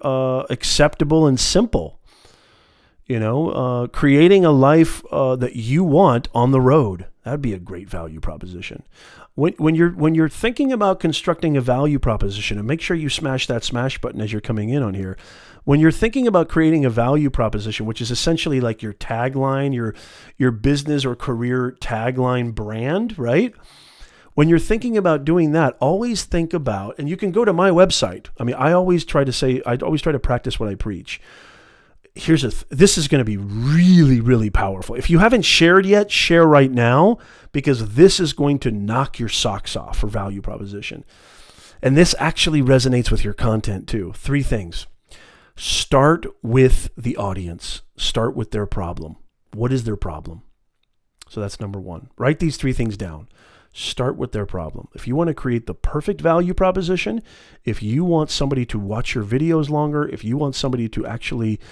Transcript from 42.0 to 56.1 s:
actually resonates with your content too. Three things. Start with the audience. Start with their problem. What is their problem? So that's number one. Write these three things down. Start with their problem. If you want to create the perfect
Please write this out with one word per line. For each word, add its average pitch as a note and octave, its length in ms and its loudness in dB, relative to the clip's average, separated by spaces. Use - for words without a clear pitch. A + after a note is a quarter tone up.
actually D3+ 420 0
resonates B2+ 480 2
with - 140 4
your G#2 100 -4
content A2 540 -2
too. F2+ 260 -6
Three C#3 280 -2
things. G2+ 440 -4
Start - 720 2
with B2 560 4
the A#2+ 180 -6
audience. F#2 640 -8
Start - 400 -2
with A2 140 -6
their G#2 160 -4
problem. E2+ 500 -8
What A#2+ 180 -2
is B2+ 120 -2
their G#2+ 120 -4
problem? E2 460 -10
So A2 100 -10
that's G2+ 200 -8
number G2+ 200 -8
one. F2 380 -14
Write C#3 220 0
these G#2+ 180 -2
three C3 160 -2
things A2+ 220 -2
down. E2 320 -12
Start - 440 -6
with B2 160 -8
their G#2 140 -6
problem. - 480 -10
If - 120 -16
you B2 100 -4
want E3+ 120 0
to D#3 60 -2
create A#2+ 320 -4
the F2+ 80 -10
perfect D3+ 460 -4